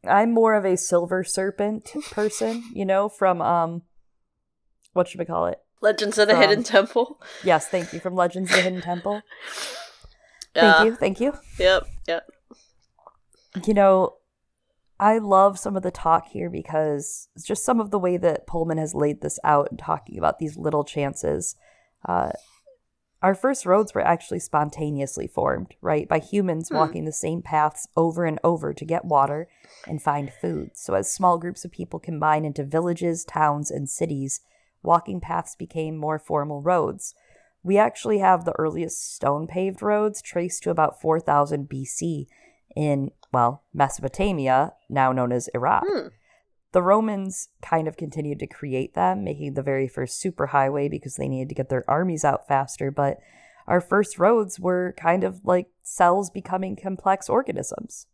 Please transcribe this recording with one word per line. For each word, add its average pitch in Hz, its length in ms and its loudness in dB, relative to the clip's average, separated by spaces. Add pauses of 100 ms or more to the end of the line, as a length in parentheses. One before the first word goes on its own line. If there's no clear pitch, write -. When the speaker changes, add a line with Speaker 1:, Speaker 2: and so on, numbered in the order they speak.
Speaker 1:
I'm 214 300 4
more 226 220 6
of 202 100 2
a 185 140 2
Silver 180 460 2
Serpent 202 680 -4 (180)
person, 226 640 -2
you 196 140 -4
know, 196 240 2
from, 180 320 2
um, 170 400 0 (1120)
whatchamacallit? 170 600 0 (260)
Speaker 2:
Legends 214 360 2
of 208 100 8
the 220 60 6
Speaker 1:
From - 80 6
Speaker 2:
Hidden 208 220 4
Temple. 254 560 2 (240)
Speaker 1:
Yes, 160 240 2
thank 175 240 -4
you, 165 80 -8
from 180 140 -6
Legends 180 360 0
of - 60 4
the 185 60 6
Hidden 185 180 -2
Temple. 180 460 -6
Speaker 2:
<laughs> - 1300 -16
Speaker 1:
Thank 165 100 6 (140)
Speaker 2:
Yeah. 165 60 8
Speaker 1:
you, 226 120 2
thank 196 240 -2
you. 190 140 0 (240)
Speaker 2:
Yep, 185 280 4 (220)
yep. 165 180 -4 (1400)
Speaker 1:
You 214 80 4
know, 190 420 6 (800)
I 220 200 4
love 196 400 6
some 202 180 -6
of 185 60 -4
the 180 80 -2
talk 165 380 0
here 170 220 -8
because 156 840 -4
it's 160 100 -20
just 208 200 -4
some 240 160 2
of 208 100 -4
the 208 80 0
way 180 180 0
that 175 300 0
Pullman 165 320 -2
has 156 160 -4
laid 147 260 0
this 147 240 -6
out 147 260 4
and - 80 -12
talking - 400 -6
about 80 200 2
these 156 180 -6
little 151 280 -2
chances. 139 720 -4 (500)
Uh, 87 260 0 (920)
our 190 120 4
first 262 320 -2
roads 202 280 4
were - 120 0
actually 170 340 -2
spontaneously 147 840 -4
formed, - 540 -4
right? 156 280 -2
By 160 100 2
humans 175 500 -2
Speaker 2:
Hmm. 151 80 -4
Speaker 1:
walking 160 280 0
the 156 80 -6
same 165 300 -6
paths 151 440 -2 (100)
over 165 280 0
and 156 180 -2
over 160 300 0
to 151 120 -10
get 165 200 -4
water 147 440 0 (380)
and 156 160 -8
find 143 300 -2
food. - 420 -6
So - 200 -6
as 190 180 -2
small 180 260 2
groups 170 260 -10
of 175 80 -14
people 170 280 -12
combine 156 440 0
into 147 200 -6
villages, 170 600 -2
towns, 147 460 -2
and 139 180 -6
cities, 139 520 -6 (420)
walking 170 380 0
paths 170 340 -6
became 160 420 -8
more 151 220 -4
formal 147 440 -4
roads. 175 520 -2 (480)
We 190 140 2
actually 214 440 2
have 185 260 4
the 175 120 0
earliest 160 560 -4
stone 147 320 -2
paved 190 360 -4
roads 214 400 0
traced - 400 -6
to 175 80 -2
about 160 300 2
four 160 200 2
thousand 147 480 0
B 135 160 -8
C 151 420 -6 (480)
in, 143 360 0 (200)
well, 123 340 2 (100)
Mesopotamia, 143 1000 0 (160)
now 131 240 2
known 123 200 0
as 120 200 -2
Iraq. 127 340 2
Speaker 2:
Hmm. 392 200 -2 (680)
Speaker 1:
The 180 100 4
Romans 196 640 2 (120)
kind 160 280 0
of 156 100 -8
continued 151 400 -6
to 139 80 -8
create 131 480 -6
them, 185 300 0
making 147 300 -8
the - 80 -4
very 135 260 0
first - 360 -8
superhighway 143 680 0
because 147 260 -10
they 135 120 -4
needed 131 220 -6
to - 40 -8
get 131 140 -4
their 131 220 -2
armies 165 340 0
out 139 240 0
faster, 139 440 -2
but 143 260 -2 (480)
our 175 140 2
first 202 380 0
roads 208 400 2
were 180 380 -2
kind 180 280 2
of 185 200 -6
like 180 220 2 (160)
cells 185 480 2
becoming 190 460 -6
complex 190 520 -2
organisms. - 840 -4